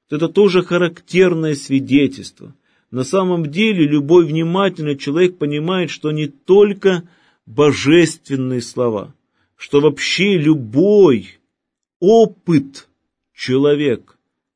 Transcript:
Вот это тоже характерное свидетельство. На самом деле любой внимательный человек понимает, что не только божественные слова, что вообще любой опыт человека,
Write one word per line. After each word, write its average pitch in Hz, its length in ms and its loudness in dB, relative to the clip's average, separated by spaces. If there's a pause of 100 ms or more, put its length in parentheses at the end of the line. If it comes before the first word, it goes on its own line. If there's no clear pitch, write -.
Вот 151 80 -6
это 160 120 -4
тоже 185 340 2
характерное 170 880 -2
свидетельство. 135 1040 -4 (360)
На 127 120 -6
самом 180 480 -2
деле 196 340 0
любой 147 400 2
внимательный 165 720 -4
человек 175 400 -2
понимает, 156 540 -4
что 151 200 -8
не 151 160 -6
только 196 760 0 (420)
божественные 131 1160 0
слова, 117 520 -6 (420)
что - 240 0
вообще 165 600 0
любой 147 1000 2 (600)
опыт 202 880 0 (420)
человека, 139 840 -2 (400)